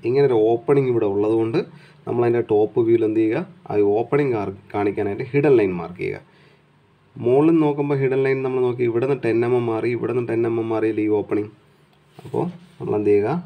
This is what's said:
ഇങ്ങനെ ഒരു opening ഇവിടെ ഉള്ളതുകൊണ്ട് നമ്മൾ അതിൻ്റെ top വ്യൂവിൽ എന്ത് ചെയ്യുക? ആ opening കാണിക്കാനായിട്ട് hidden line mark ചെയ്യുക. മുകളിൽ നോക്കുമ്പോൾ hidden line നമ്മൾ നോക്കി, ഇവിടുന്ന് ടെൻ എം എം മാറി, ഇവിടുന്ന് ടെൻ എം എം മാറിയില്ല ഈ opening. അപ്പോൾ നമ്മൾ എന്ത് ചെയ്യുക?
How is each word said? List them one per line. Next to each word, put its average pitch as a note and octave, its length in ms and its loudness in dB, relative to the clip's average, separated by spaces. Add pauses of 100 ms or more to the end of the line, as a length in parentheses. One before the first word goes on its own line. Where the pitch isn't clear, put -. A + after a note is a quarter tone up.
ഇങ്ങനെ C#3 200 2
ഒരു B2 80 4 (140)
opening C3 420 2
ഇവിടെ A2 220 0
ഉള്ളതുകൊണ്ട് A2+ 440 0 (480)
നമ്മൾ A#2+ 200 -2
അതിൻ്റെ A#2 160 0 (100)
top G#2+ 340 2
വ്യൂവിൽ A2+ 220 2
എന്ത് G#2+ 140 0
ചെയ്യുക? A2+ 180 0 (300)
ആ - 40 -6 (240)
opening C3+ 360 0 (400)
കാണിക്കാനായിട്ട് G2+ 580 -2
hidden C#3+ 260 4
line G2 220 2
mark F2 240 -12
ചെയ്യുക. F#2+ 180 -8 (1040)
മുകളിൽ D#3 380 4
നോക്കുമ്പോൾ C#3+ 400 -2
hidden C3 220 0
line C3+ 200 0
നമ്മൾ B2+ 220 -2
നോക്കി, A#2+ 220 -2
ഇവിടുന്ന് B2+ 360 -2
ടെൻ A2+ 120 0 (100)
എം B2 120 2
എം A#2+ 120 -4
മാറി, A2 260 -2
ഇവിടുന്ന് A#2 320 -4
ടെൻ A#2 200 0
എം A#2 120 -4
എം A2+ 120 -6
മാറിയില്ല A2 340 -2
ഈ - 20 0 (100)
opening. G#2 320 -4 (720)
അപ്പോൾ C3+ 200 -4 (340)
നമ്മൾ B2+ 220 -6
എന്ത് G#2 120 2
ചെയ്യുക? G#2 180 2 (160)